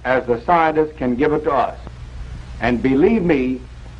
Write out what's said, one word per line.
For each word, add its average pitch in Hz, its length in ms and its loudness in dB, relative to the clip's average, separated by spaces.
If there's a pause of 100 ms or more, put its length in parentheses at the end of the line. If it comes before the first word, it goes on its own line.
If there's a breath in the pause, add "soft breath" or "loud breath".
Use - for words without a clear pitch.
as 123 220 2
the 117 160 0
scientists 156 560 2
can 127 180 0
give 151 160 2
it 151 120 0
to 151 80 0
us. 117 280 0 (800)
And 117 220 0
believe 165 420 4
me, 131 380 0 (380)